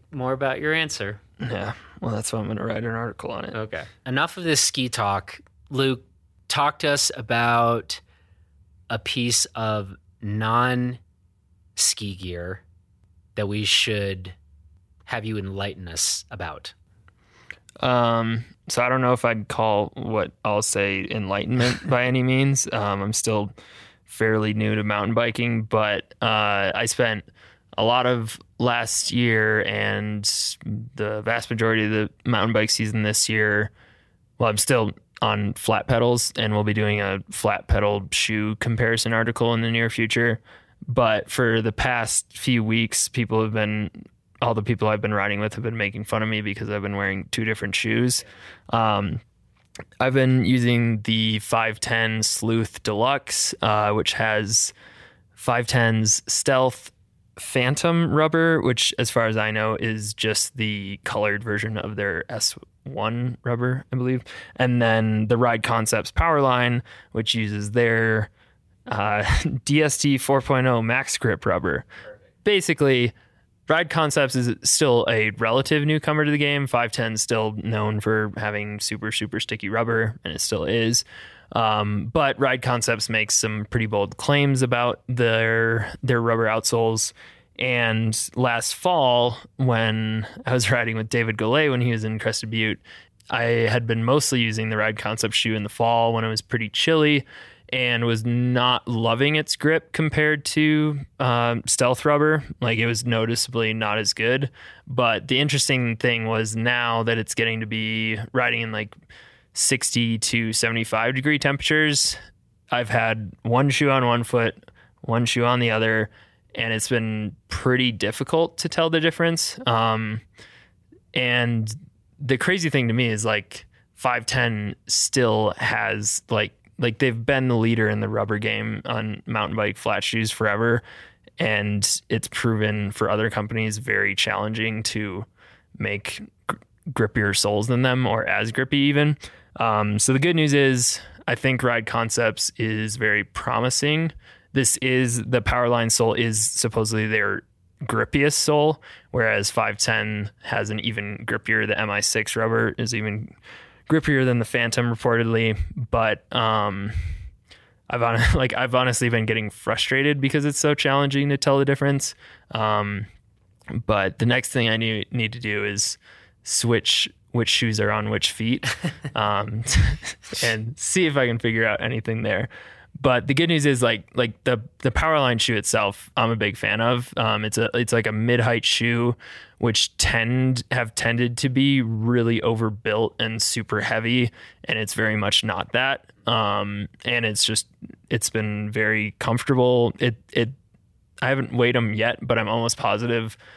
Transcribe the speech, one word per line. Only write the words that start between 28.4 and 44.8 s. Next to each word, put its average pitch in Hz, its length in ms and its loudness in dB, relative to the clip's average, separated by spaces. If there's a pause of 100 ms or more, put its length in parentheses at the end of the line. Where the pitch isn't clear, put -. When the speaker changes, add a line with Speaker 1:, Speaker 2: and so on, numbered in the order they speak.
Speaker 2:
last 120 540 0
year 110 520 2
and 104 600 -4 (720)
the 107 260 -4
vast 113 280 -2
majority 110 360 2
of 107 60 0
the 107 180 0 (160)
mountain 113 260 2
bike 110 180 2
season 107 340 0
this 104 260 0
year. 107 420 2 (640)
Well, 117 120 2
I'm 104 80 -2
still 113 340 2 (300)
on 104 320 0
flat 107 340 0
pedals, 120 500 2
and 107 160 0
we'll 104 120 2
be 107 80 0
doing 104 260 0
a 98 200 -2 (120)
flat - 360 -2
pedal 101 440 2
shoe 107 460 -2
comparison 117 560 0
article 117 400 2
in 113 80 0
the 113 100 -2
near 117 180 0
future. 117 520 0 (460)
But 113 440 0
for 113 300 2
the 110 100 0
past - 640 -2
few 120 260 0
weeks, 113 440 0
people 110 340 -2
have 110 120 -2
been, 107 360 -2 (520)
all 120 120 2
the 107 100 -2
people 110 260 0